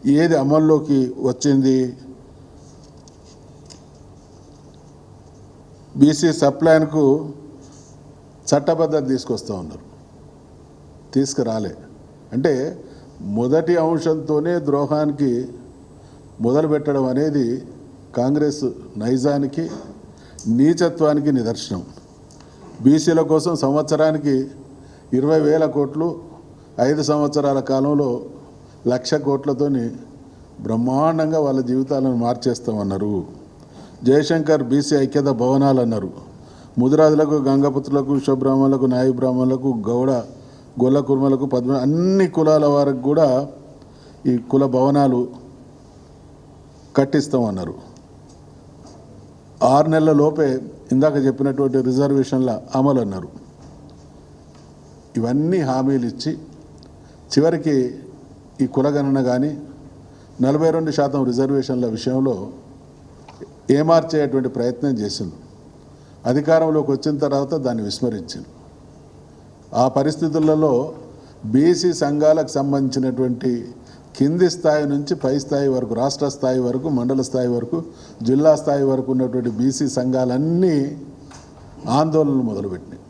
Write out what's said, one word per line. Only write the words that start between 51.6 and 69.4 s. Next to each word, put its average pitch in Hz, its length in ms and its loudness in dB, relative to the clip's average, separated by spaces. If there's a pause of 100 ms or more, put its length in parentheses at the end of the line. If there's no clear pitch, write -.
రిజర్వేషన్ల 131 800 0 (140)
అమలు 135 260 2
అన్నారు. 95 440 -10 (1700)
ఇవన్నీ 147 420 0
హామీలు 131 460 0
ఇచ్చి 135 320 -6 (920)
చివరికి 147 680 0 (600)
ఈ 127 60 0
కులగణన 139 540 0
కానీ 131 400 -2 (800)
నలభై 151 300 2
రెండు 160 200 -2
శాతం 143 320 0
రిజర్వేషన్ల 127 600 0
విషయంలో 117 640 -2 (1200)
ఏమార్చేటువంటి 147 800 2
ప్రయత్నం 123 420 -4
చేసిండు. 104 540 -8 (840)
అధికారంలోకి 151 640 2
వచ్చిన 143 260 -2
తర్వాత 143 380 0
దాన్ని 123 280 -2
విస్మరించిండు. 101 640 -6 (1300)